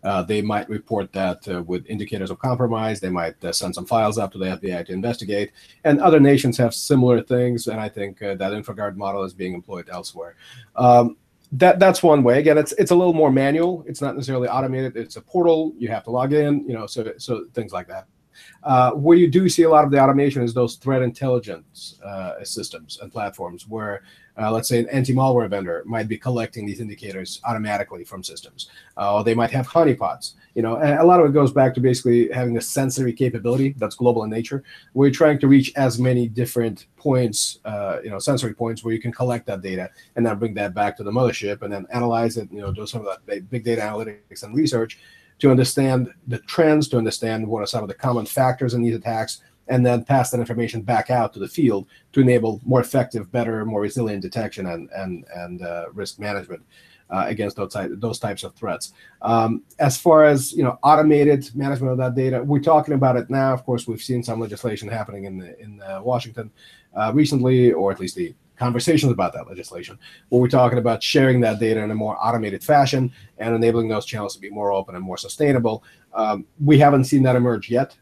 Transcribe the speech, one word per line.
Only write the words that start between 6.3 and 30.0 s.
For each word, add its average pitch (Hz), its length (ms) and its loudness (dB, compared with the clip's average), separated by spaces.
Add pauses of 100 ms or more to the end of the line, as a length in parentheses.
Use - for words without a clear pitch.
have 117 160 2
similar 123 480 2
things, 123 460 -2
and 110 120 -6
I 107 100 -6
think, 98 340 -10
uh, 98 120 -6
that 95 160 -4
InfraGard 104 440 -8
model 98 280 -6
is 92 100 -10
being 92 200 -8
employed 90 360 -14
elsewhere. 85 460 -14 (400)
Um, 120 400 6 (380)
that, 180 260 4
that's 185 240 4
one 151 200 6
way. 120 160 6
Again, 151 180 4
it's, 151 160 0
it's 190 180 0
a 175 40 6
little 180 180 4
more 156 180 4
manual. 156 560 0
It's 147 140 -10
not 135 140 -6
necessarily 127 340 -4
automated. 131 480 -4
It's 113 180 -12
a 110 60 -16
portal. 165 560 2
You 117 100 -6
have 110 160 -6
to 113 80 -10
log 131 220 0
in, 147 340 2
you 131 60 -6
know, 110 140 -8
so, 110 300 -8
so 113 360 -8
things 104 180 -8
like 90 160 -10
that. 95 180 -14 (580)
Uh, 127 280 4
where 147 260 4
you 175 100 6
do 180 220 4
see 170 140 4
a 160 60 6
lot 151 140 8
of 143 60 2
the 139 100 4
automation 139 440 4
is 117 100 -2
those 120 220 -2
threat 131 260 -2
intelligence, 117 1040 -6
uh, 95 380 -10
systems 98 580 -12
and 101 100 -18
platforms 101 560 -10
where, 107 360 -8 (360)
uh, 110 120 0
let's 113 160 -2
say 120 100 0
an 117 120 0
anti-malware 131 600 2
vendor 92 380 -4
might 113 200 -4
be 107 100 -6
collecting 117 460 -6
these 104 160 -10
indicators 101 680 -12
automatically 104 580 -4
from 92 200 -16
systems. - 460 -16 (260)
Uh, 101 200 -2
or 107 80 0
they 113 100 2
might 117 160 0
have 131 180 -4
honeypots. - 680 0 (200)